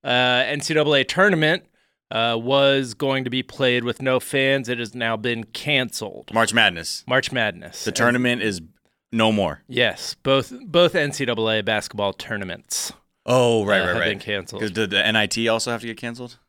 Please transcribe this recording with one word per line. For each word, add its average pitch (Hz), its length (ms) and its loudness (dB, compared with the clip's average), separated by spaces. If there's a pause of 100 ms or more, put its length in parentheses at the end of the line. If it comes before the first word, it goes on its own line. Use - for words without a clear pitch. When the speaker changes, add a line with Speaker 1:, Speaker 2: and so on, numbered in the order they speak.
Speaker 1:
Uh, 123 420 2
N 147 140 -4
C 156 140 -4
double 151 200 4
A 135 100 4
tournament, 175 600 2 (460)
uh, 117 300 0
was 135 540 4
going 135 300 -2
to 123 60 -4
be 127 120 -2
played 123 420 0
with 120 180 -4
no 131 180 2
fans. 135 480 0
It 120 100 -2
has 117 160 -8
now 113 220 -2
been 113 280 -4
canceled. - 880 -4
Speaker 2:
March 113 180 2
Madness. 95 540 0
Speaker 1:
March 127 260 0
Madness. 101 520 -4
Speaker 2:
The 110 60 -2
Speaker 1:
And - 60 -6
Speaker 2:
tournament 120 460 2
is 98 180 -2 (520)
no 110 200 4
more. 95 360 0
Speaker 1:
Yes, 120 540 -2
both, 135 300 0 (140)
both 170 280 2
N 147 180 0
C 143 120 -4
double 113 260 -2
A 110 120 0
basketball 104 500 -2
tournaments, - 800 -8 (340)
Speaker 2:
Oh, 117 380 4
right, 98 140 4
Speaker 1:
uh, - 20 4
Speaker 2:
right, 90 80 0
Speaker 1:
have 90 100 0
Speaker 2:
right. 82 120 2
Speaker 1:
been 98 80 -4
canceled. 104 440 -8
Speaker 2:
'Cause 107 80 -4
did 101 200 -2
the 98 160 0
N 110 100 0
I 107 100 2
T 113 220 -2
also 113 220 -2
have 113 120 -6
to 120 40 -12
get 113 120 -10
canceled? 120 400 -14 (100)